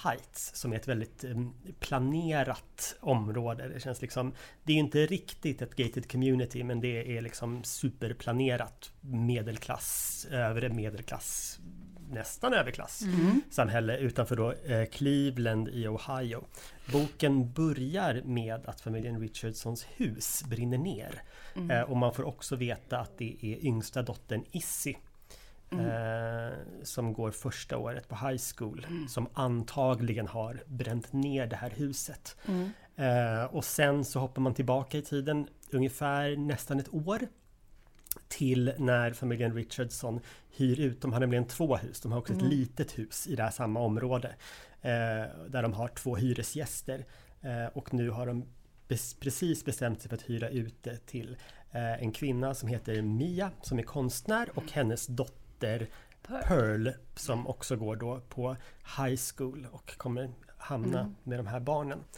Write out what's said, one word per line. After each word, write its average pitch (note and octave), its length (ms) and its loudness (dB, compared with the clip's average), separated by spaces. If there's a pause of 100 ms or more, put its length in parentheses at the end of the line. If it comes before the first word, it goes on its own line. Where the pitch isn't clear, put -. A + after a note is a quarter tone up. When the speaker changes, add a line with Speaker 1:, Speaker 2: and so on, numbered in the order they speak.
Speaker 1:
Heights, - 520 -4
som A#2 180 -2
är A2 40 0
ett - 100 -8
väldigt, A2+ 360 -2
em, B2 300 -4 (260)
planerat C#3+ 1200 0
område. A#2 680 0
Det C3 120 -8
känns B2+ 220 -6
liksom, C3 320 -2 (300)
det D#3 100 6
är D#3 40 8
inte D3+ 280 6
riktigt - 560 -2
ett B2 140 -8
gated A#2+ 360 0
community, B2+ 520 2
men B2 180 0
det A#2+ 360 -2
är A2+ 40 -4
liksom A#2 420 -6
superplanerat B2 1300 0 (100)
medelklass, A#2 1300 -2
övre A#2+ 380 2
medelklass, A2+ 880 -4 (500)
nästan C3+ 440 0
överklass C#3 480 0
Speaker 2:
Mm. F#3+ 480 6
Speaker 1:
samhälle A#2 480 4
utanför B2 380 2
då, A2+ 160 2
eh, A2+ 400 2
Cleveland B2+ 800 2
i A2+ 180 -2
Ohio. A#2 560 -4 (480)
Boken C#3+ 640 4
börjar D3+ 720 2
med A#2 400 -2
att - 160 -10
familjen A2+ 380 -2
Richardsons A2+ 640 -4 (120)
hus - 520 -2
brinner A#2+ 300 0
ner. B2+ 440 -4 (340)
Speaker 3:
Mm. F3 160 -2
Speaker 1:
Eh, A#2 100 4
och C3 160 2
man B2 160 4
får C3+ 100 -2
också - 320 -4
veta B2 440 -2
att - 180 -8
det A2+ 240 -6
är A2+ 240 -2
yngsta A#2 360 2
dottern - 500 -4
Issy, - 440 -4 (760)
Speaker 3:
Mm. C#3+ 140 0
Speaker 1:
eh, A#2 680 -2 (300)
som A#2 300 -2
går A2 180 -2
första - 460 -6
året A#2+ 300 -4
på - 80 -8
high C3 260 -2 (160)
school, A2+ 320 -6
Speaker 3:
Mm. E3 180 -4
Speaker 1:
som A#2+ 260 -2
antagligen A#2+ 920 2
har A2+ 400 -4
bränt A#2+ 460 -2
ner C3+ 340 2
det A2+ 80 -4
här B2 140 -4
huset. - 680 -4 (100)
Speaker 3:
Mm. F#3 220 2 (260)
Speaker 1:
Eh, A#2+ 500 4
och C#3 200 -2
sen C#3+ 400 4
så - 140 -2
hoppar C3 220 0
man C3 120 4
tillbaka C3 440 2
i D3 40 -2
tiden C#3+ 460 0 (240)
ungefär C#3+ 680 2
nästan D3 420 0
ett C#3 140 -4
år F#3+ 340 0 (1000)
till B2+ 500 4
när B2 360 4
familjen A#2+ 400 2
Richardson A#2 640 -2 (300)
hyr C3 300 4
ut. C3 220 2
De C3 120 0
har A#2 60 4
nämligen B2 260 4
två C#3 320 2
hus. - 240 -6
De A2+ 100 -2
har A#2+ 80 2
också - 140 0
Speaker 3:
Mm. F#3+ 120 4
Speaker 1:
ett C3+ 80 8
litet C3+ 460 0
hus - 280 -6
i C3+ 80 -2
det A2+ 80 2
här A2+ 80 2
samma A2+ 280 0
område, A#2+ 480 2 (540)
eh, B2 100 0 (580)
där C3 120 0
de A2+ 120 2
har A2+ 140 -2
två B2 280 -2
hyresgäster. C3 880 0 (360)
Eh, A#2 320 -2
och - 200 -8
nu A#2+ 160 2
har A#2 180 -2
de A#2+ 180 -2 (420)
bes-, - 320 -4
precis D#3+ 460 0
bestämt A#2 360 -2
sig - 80 -10
för A#2 80 -4
att - 120 -8
hyra A#2 200 -2
ut A#2 340 -4
det A#2 220 -8
till, A#2+ 320 -8 (340)
eh, A#2 320 -2
en A2 80 2
kvinna C3+ 440 0
som A#2 140 -4
heter A2 320 0
Mia, E3+ 500 0 (100)
som B2+ 180 -2
är A2+ 40 0
konstnär, G#3+ 720 0
och - 180 -4
hennes A2+ 360 0
dotter A#2 800 -2 (400)
Speaker 3:
Pearl. C4 200 -6
Speaker 1:
Pearl, A2+ 420 6 (260)
som B2 320 -2
också - 280 -2
går A2 200 -2
då A#2+ 340 -4
på B2+ 280 -4 (400)
high C3 220 2 (160)
school C3 360 -6
och - 260 -16
kommer B2+ 320 -2 (280)
hamna - 420 0
Speaker 3:
Mm. G3+ 240 -2
Speaker 1:
med B2 160 -2
de A2 80 -2
här A#2+ 120 -2
barnen. D3 400 0 (180)